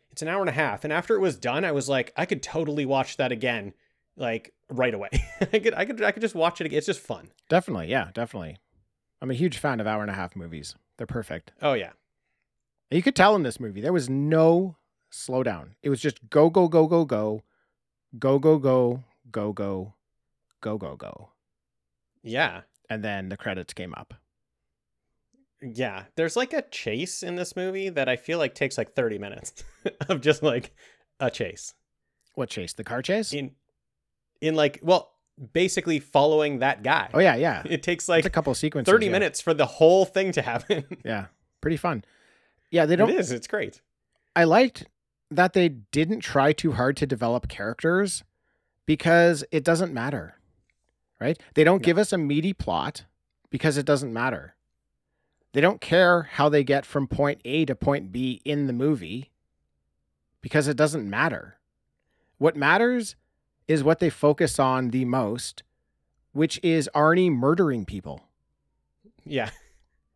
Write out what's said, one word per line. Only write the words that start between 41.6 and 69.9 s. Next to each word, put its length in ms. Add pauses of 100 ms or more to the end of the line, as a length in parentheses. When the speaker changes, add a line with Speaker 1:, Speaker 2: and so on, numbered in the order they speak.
Speaker 2:
pretty 160
fun. 260 (680)
Yeah, 160
they 100
Speaker 1:
It 20
Speaker 2:
don't 140
Speaker 1:
is, 200
it's 160
great. 340 (540)
Speaker 2:
I 80
liked 440 (440)
that 220
they 160
didn't 520
try 320
too 200
hard 240
to 100
develop 400
characters 760 (640)
because 640
it 120
doesn't 300
matter, 420 (840)
right? 180 (140)
They 100
don't 180
Speaker 1:
No. 40
Speaker 2:
give 120
us 140
a 60
meaty 340
plot 540 (440)
because 280
it 80
doesn't 260
matter. 440 (960)
They 80
don't 200
care 420 (100)
how 160
they 140
get 220
from 220
point 380
A 200
to 100
point 360
B 320
in 240
the 60
movie 580 (1120)
because 260
it 100
doesn't 320
matter. 480 (800)
What 180
matters 600 (520)
is 160
what 160
they 100
focus 500
on 300
the 160
most, 580 (680)
which 300
is 300
Arnie 380
murdering 540
people. 360 (1040)
Speaker 1:
Yeah. 260 (640)